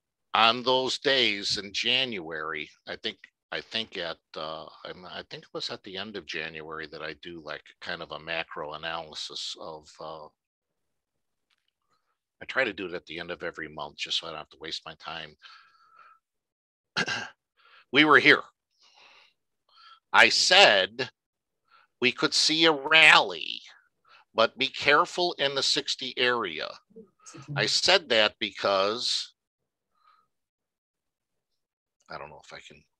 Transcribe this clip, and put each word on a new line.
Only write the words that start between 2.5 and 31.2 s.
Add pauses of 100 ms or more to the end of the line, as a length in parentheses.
I
think, (340)
I
think
at, (200)
uh, (180)
I'm,
I
think
it
was
at
the
end
of
January
that
I
do,
like, (180)
kind
of
a
macro
analysis
of, (140)
uh, (2250)
I
try
to
do
it
at
the
end
of
every
month
just
so
I
don't
have
to
waste
my
time. (1600)
<clears throat> (840)
We
were
here. (1700)
I
said (880)
we
could
see
a
rally, (720)
but
be
careful
in
the
sixty
area. (880)
I
said
that
because, (2750)